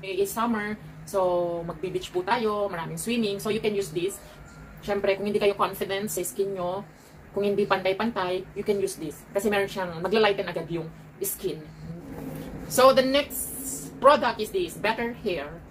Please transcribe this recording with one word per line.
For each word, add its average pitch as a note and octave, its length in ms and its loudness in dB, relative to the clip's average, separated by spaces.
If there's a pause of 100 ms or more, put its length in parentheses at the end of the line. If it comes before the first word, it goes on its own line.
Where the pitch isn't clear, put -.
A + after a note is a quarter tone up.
It's G3 260 0
summer, G#3+ 460 0 (260)
so F3 640 2
magbe-beach F3+ 480 -6
po F3+ 80 0
tayo, G#3 480 2
maraming E3 260 -6
swimming, G3+ 460 0
so A3 80 -2
you G#3+ 100 0
can G#3+ 140 0
use G3 160 -2
this. E3+ 320 -2 (580)
Syempre, G3 380 0
kung G3+ 100 -2
hindi G#3 140 2
kayo G3+ 160 4
confident G3 500 -2
sa F#3 160 -2
skin G3 320 -2
nyo, F#3 300 -4 (500)
kung G3+ 80 2
hindi G3+ 240 4
pantay-pantay, F#3 880 0
you G3+ 80 -6
can G3+ 160 2
use F#3+ 160 -2
this. D3+ 380 -10
Kasi G#3 180 2
meron G3 160 2
siyang, F3+ 320 -4
magla-lighten G3 480 2
agad E3+ 240 -6
yung D#3+ 160 -4 (320)
skin. F#3 400 -4 (1120)
So, C4 240 8
the C4 80 8
next - 560 0 (400)
product C4 400 6
is G#3+ 160 -4
this, F3 240 -2
Better A3+ 320 0
Hair. E3 480 -4 (120)